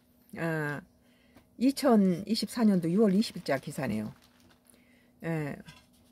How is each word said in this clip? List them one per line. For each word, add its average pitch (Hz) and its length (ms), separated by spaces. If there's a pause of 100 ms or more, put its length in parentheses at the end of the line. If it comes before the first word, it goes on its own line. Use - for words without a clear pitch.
(360)
어, 156 440 (760)
이천이십사년도 202 1300
유월 196 240
이십일자 170 440
기사네요. 127 540 (1120)
예, 156 320 (560)